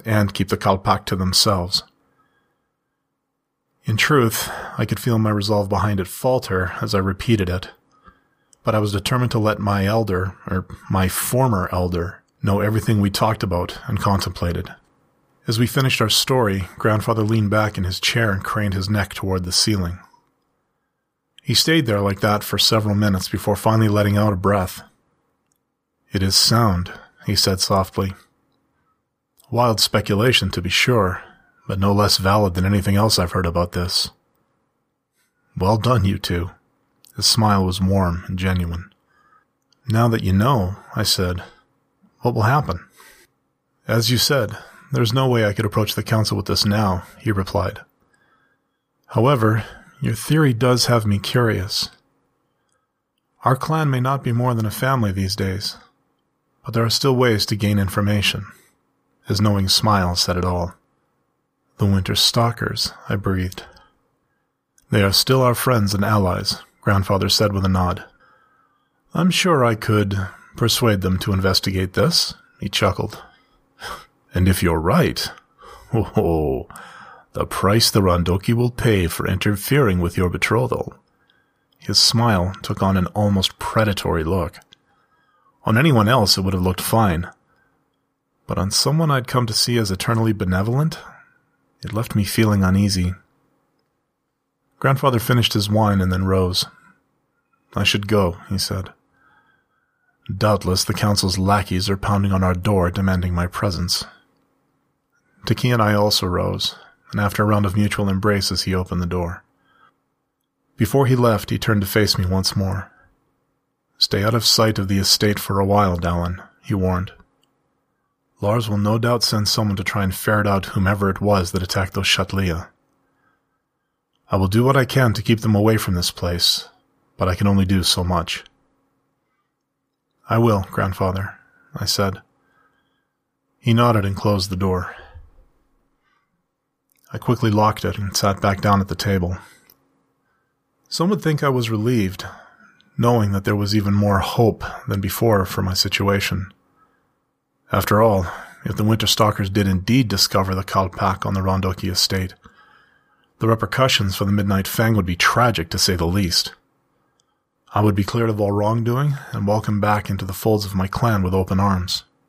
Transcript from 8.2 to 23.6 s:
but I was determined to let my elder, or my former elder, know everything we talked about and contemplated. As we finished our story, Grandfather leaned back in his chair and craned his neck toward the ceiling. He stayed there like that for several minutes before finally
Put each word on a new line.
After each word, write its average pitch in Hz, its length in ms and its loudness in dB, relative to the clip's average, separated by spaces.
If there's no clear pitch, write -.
but 110 120 0
I 107 60 2
was 104 120 -2
determined 120 380 -2
to 120 80 -2
let 107 200 0
my 101 280 0
elder, 98 500 -2
or 95 200 -4
my 92 180 2
former 113 640 0
elder, 90 500 -4
know 101 180 2
everything 107 400 0
we 101 100 2
talked 107 320 -2
about 87 440 -4
and 104 120 -4
contemplated. 92 760 -4
As 110 120 -2
we 120 80 2
finished 131 360 0
our 107 80 2
story, 101 680 0
Grandfather 110 460 0
leaned 107 260 2
back 104 300 0
in 98 60 -2
his 92 140 -4
chair 117 320 0
and 95 140 -4
craned 104 300 -2
his 98 160 -4
neck 104 240 -2
toward 95 300 -4
the 87 80 -6
ceiling. 92 460 0
He 120 120 -2
stayed 160 320 2
there 101 160 0
like 98 180 -2
that 104 240 0
for - 140 -6
several 107 360 2
minutes 101 320 0
before 101 300 -2
finally 110 320 2